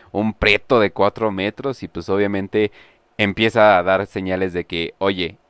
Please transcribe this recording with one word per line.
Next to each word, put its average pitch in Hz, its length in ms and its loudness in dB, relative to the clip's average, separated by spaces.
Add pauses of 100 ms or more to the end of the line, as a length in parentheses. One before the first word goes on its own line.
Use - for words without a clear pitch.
(120)
un 107 220 -2
preto 107 460 2
de 101 120 0
cuatro 104 400 -2
metros, 104 500 -6
y 92 60 -12
pues 85 200 -12
obviamente 101 640 -2 (480)
empieza 107 600 4
a 87 40 2
dar 95 240 0
señales 92 480 -4
de 87 120 -4
que, 85 320 -6
"Oye, 92 380 -4 (140)